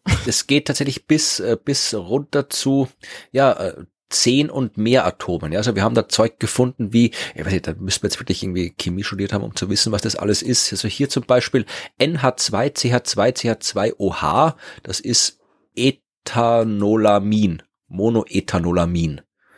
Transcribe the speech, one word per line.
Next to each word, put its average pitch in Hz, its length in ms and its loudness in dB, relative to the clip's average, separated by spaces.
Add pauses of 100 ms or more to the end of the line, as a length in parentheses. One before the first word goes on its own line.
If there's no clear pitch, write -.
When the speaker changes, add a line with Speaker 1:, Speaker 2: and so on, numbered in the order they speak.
Speaker 1:
<laughs> - 240 0
Speaker 2:
Es - 200 -2
geht 147 180 2
tatsächlich - 400 -4
bis, 156 320 2
äh, 113 240 0
bis - 320 -2
runter 135 560 -2
zu, 135 380 0 (420)
ja, 131 220 4
äh, 87 320 -6 (260)
zehn 139 400 2
und 131 260 -4
mehr 110 300 2
Atomen. 78 460 -4
Ja, 92 80 0
also 107 160 0
wir 98 80 2
haben 117 100 2
da 117 140 2
Zeug - 320 0
gefunden 120 520 -2
wie, 117 200 4 (240)
ich 76 80 -8
weiß 92 80 -2
nicht, 92 160 -2
da 90 100 -4
müssen 98 240 -4
wir 101 60 0
jetzt - 120 -6
wirklich - 220 -6
irgendwie 90 340 -4
Chemie 90 280 -4
studiert 98 280 -4
haben, 101 120 -2
um - 100 -10
zu 95 160 -4
wissen, 104 220 0
was 101 100 -2
das - 140 -4
alles 101 260 0
ist. - 300 0
Also 101 160 -4
hier 139 200 -2
zum 123 180 -4
Beispiel 123 380 2 (320)
N 147 260 0
H 131 160 2
zwei, 117 320 0
C 123 220 -2
H 123 120 0
zwei, 107 280 0
C 117 180 -2
H 110 100 -4
zwei 104 380 -2
O - 160 0
H, 151 420 2 (260)
das - 160 -8
ist - 400 -2 (380)
Ethanolamin, 107 1900 2 (240)
Monoethanolamin. 87 1300 0 (380)